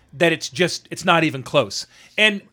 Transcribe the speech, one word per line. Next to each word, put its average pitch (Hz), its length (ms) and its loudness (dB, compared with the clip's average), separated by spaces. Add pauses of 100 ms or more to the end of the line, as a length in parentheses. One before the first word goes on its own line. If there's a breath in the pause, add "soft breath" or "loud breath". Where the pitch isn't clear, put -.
(140)
that 165 180 2
it's - 180 -4
just, 160 400 -2
it's - 140 -12
not 170 220 2
even 135 180 -4
close. 117 420 -2 (320 soft breath)
And 208 240 2 (120)